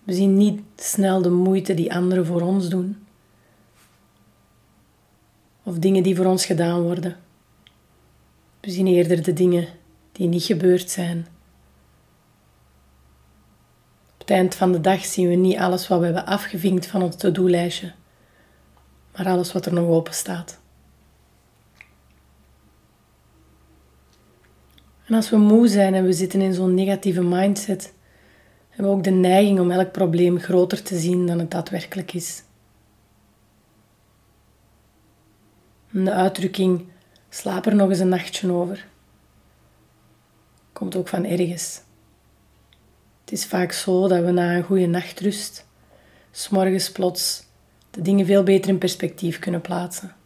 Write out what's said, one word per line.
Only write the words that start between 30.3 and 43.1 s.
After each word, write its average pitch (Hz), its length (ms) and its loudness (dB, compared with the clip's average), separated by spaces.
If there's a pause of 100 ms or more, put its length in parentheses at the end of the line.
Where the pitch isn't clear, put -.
groter 185 440 2
te 180 160 -6
zien 180 280 0
dan 170 120 -2
het 165 120 -6
daadwerkelijk 175 600 -8
is. - 300 -10 (3500)
En 190 140 -2
de 190 60 0
uitdrukking, 185 720 0 (440)
"Slaap - 360 -8
er 208 100 2
nog 196 140 4
eens 190 100 2
een 185 100 2
nachtje 180 420 -2
over", 175 360 -4 (1900)
komt 185 220 -8
ook 180 120 -4
van 185 180 -4
ergens. 175 560 -4 (1400)